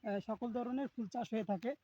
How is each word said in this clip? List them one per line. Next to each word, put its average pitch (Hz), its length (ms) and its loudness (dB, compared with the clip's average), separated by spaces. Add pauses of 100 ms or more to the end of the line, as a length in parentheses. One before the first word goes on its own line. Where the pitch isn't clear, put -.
এ, - 20 0 (180)
সকল 233 200 0 (100)
ধরনের 247 360 0
ফুল 226 200 -2
চাষ 240 200 0
হয়ে 214 160 2
থাকে। 208 200 2 (140)